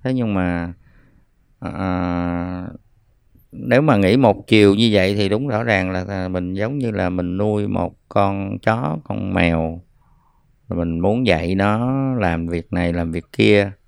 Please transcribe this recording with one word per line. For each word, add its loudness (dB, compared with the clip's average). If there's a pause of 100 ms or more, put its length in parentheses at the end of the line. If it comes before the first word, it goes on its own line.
Thế -2
nhưng -2
mà, -2 (840)
à, -4 (840)
nếu 0
mà 4
nghĩ 4
một 2
chiều 6
như 2
vậy 2
thì 0
đúng -2
rõ -2
ràng 0
là, -4
là -6
mình -4
giống -4
như -2
là -2
mình -2
nuôi 0
một -2 (160)
con 0
chó, -2
con -6
mèo, 0 (880)
rồi -2
mình -2
muốn 0
dạy 2
nó 0 (240)
làm -2
việc -6
này, 0
làm -2
việc -6
kia 4 (160)